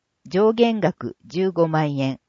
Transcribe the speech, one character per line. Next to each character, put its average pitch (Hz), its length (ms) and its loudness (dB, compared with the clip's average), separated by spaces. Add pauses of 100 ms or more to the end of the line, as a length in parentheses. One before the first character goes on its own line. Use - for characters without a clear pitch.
(280)
上 214 260 2
限 226 260 2
額 - 460 -4
十 180 240 -2
五 170 180 0
万 156 300 0
円。 135 300 -4